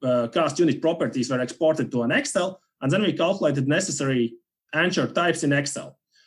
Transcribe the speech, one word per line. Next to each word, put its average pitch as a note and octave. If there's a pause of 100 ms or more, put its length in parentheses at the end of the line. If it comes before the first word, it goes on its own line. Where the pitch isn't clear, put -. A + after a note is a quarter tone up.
uh, B2
cast D3+
unit D#3+
properties C3
were B2+
exported D3
to A#2+
an A#2
Excel, F3+ (220)
and C3+
then G3
we F#3+
calculated D#3
necessary C3+ (400)
anchor D#3+
types E3
in C#3+
Excel. C#3 (280)